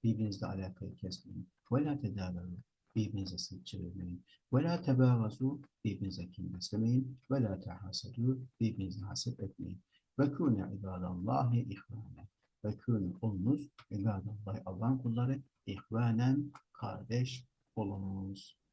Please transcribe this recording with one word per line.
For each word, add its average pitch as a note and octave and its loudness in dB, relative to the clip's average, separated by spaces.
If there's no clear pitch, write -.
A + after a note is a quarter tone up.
birbirinizle G#2 2
alakayı F#2 -6
kesmeyin. F#2 -8
Ve C#3+ 4
la D3 0
tedâberu, F2+ -4
birbirinize G2 0
sırt - -10
çevirmeyin. F2+ -6
Ve B2+ 6
la E3+ 2
tebâgazû, B2+ 4
birbirinize F#2 -2
kin - -8
beslemeyin. A#2 2
Ve C3+ 4
la F#2+ 2
tehâsedû, G#2 -2
birbirinize G2 0
haset - -4
etmeyin. F#2 -6
Ve C3+ 6
kûne G2+ 2
ibâdallâhi G2 0
ihvâne. G2 -8
Ve G#2 0
kûne, G2 0
olunuz, A2+ 0
ibâdallâhi, G2+ -2
Allah'ın A2 0
kulları, B2 0
ihvânen, A#2+ 2
kardeş A2+ -4
olunuz. G2 -6